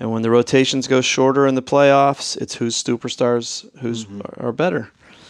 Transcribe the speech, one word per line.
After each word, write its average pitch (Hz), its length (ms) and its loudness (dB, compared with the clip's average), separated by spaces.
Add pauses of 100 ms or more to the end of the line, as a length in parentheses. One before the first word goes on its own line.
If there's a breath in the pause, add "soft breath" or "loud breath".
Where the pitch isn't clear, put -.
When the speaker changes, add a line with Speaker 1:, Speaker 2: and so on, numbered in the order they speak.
Speaker 1:
And 113 120 -6
when 113 100 -2
the 113 80 0
rotations 127 580 2
go 131 120 4
shorter 135 460 2
in 135 80 2
the 127 80 -2
playoffs, 139 760 2
it's - 200 -8
whose 117 260 -4
superstars, 120 840 -4 (140)
who's 117 260 -6
Speaker 2:
Mm-hmm. 101 400 -12
Speaker 1:
are 120 80 -4
better. 156 380 -4 (400 loud breath)